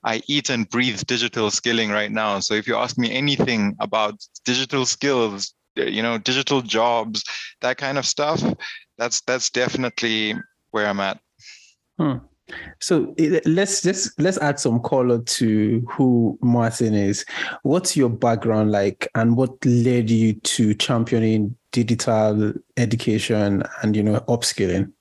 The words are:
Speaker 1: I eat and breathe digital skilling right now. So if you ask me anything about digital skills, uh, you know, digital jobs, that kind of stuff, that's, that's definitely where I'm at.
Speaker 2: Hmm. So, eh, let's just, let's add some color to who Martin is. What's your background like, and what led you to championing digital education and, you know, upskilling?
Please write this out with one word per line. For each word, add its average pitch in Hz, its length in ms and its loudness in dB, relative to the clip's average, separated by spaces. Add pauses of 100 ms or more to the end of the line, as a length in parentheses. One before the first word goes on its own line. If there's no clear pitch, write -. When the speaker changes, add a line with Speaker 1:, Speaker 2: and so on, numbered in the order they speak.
Speaker 1:
I 113 240 -4
eat 143 220 -2
and 117 180 -2
breathe 120 380 -2
digital 113 440 -2
skilling 113 400 -2
right 104 220 -2
now. 107 280 -2
So 107 140 -2
if 107 140 -2
you 113 80 0
ask 117 220 -4
me 117 120 0
anything 120 720 0
about 107 420 -2 (220)
digital 127 400 -2
skills, 117 720 -2 (240)
uh, - 60 0
you 107 180 -2
know, 117 160 -2
digital 131 420 0
jobs, 113 640 0 (360)
that 127 160 -2
kind 139 220 -4
of 131 80 -4
stuff, 147 360 -2 (540)
that's, 117 260 -4
that's 127 280 -2
definitely 117 840 -2 (360)
where 104 160 0
I'm 98 140 -2
at. 95 180 -2 (800)
Speaker 2:
Hmm. 143 200 0 (600)
So, - 380 0
eh, 160 300 2
let's 190 340 2
just, - 400 -2
let's 185 160 2
add 143 240 -2
some 120 200 2
color 123 380 2
to 113 680 2
who 120 540 2
Martin 117 500 2
is. 101 320 0 (380)
What's 170 340 0
your 131 140 4
background 113 600 2
like, 101 440 0
and 117 200 4
what 127 300 -2
led 120 460 4
you 110 240 4
to 107 400 0
championing 113 840 2 (160)
digital 110 800 2 (240)
education 107 840 0 (200)
and, 107 140 2
you 107 60 2
know, 107 260 2
upskilling? 101 720 0